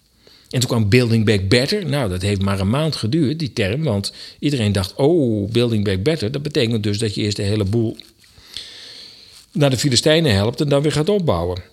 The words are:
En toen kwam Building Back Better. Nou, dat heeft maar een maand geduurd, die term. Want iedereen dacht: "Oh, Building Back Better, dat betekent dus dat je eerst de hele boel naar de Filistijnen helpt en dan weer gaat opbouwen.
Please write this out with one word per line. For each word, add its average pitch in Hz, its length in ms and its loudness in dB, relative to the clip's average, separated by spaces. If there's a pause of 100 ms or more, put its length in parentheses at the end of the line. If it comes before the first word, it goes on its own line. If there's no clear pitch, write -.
(500)
En 127 100 -2
toen 120 100 -2
kwam 110 200 0
Building 113 360 4
Back 101 220 2
Better. 139 380 0
Nou, 131 240 -2
dat 90 120 -4
heeft 101 200 -2
maar 98 180 0
een 95 100 0
maand 147 260 0
geduurd, 151 440 -2
die 139 140 -6
term. 113 300 -2
Want 101 300 -2 (260)
iedereen 120 320 0
dacht: 95 240 -2
"Oh, 123 560 2
Building 113 320 2
Back 95 200 0
Better, 139 280 0
dat 143 100 -4
betekent 120 420 0
dus 104 160 -2
dat 107 160 -2
je 110 60 -4
eerst 104 140 -2
de 110 80 -4
hele 104 200 0
boel 110 340 0 (1500)
naar 143 180 2
de 123 80 2
Filistijnen 151 560 2
helpt 147 280 2
en 147 80 0
dan 139 120 2
weer 151 100 0
gaat 151 180 0
opbouwen. 90 640 0